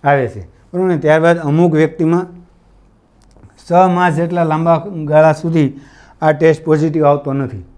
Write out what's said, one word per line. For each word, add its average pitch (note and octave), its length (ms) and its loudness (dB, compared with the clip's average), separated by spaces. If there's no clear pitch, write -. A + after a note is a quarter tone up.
આવે C3+ 200 0
છે, G2+ 120 -12
બરાબર - 480 -8
ને? E3+ 100 -2
ત્યારબાદ D#3+ 400 2
અમુક D#3+ 340 0
વ્યક્તિમાં D#3+ 540 0
છ - 20 -2
માસ F3+ 420 2
જેટલા E3+ 300 -2
લાંબા E3 420 0
ગાળા D3+ 280 4
સુધી D#3 480 -2
આ D#3 100 2
ટેસ્ટ D#3 320 0
પોઝિટિવ D#3 400 0
આવતો C#3+ 280 0
નથી. G#2+ 320 -8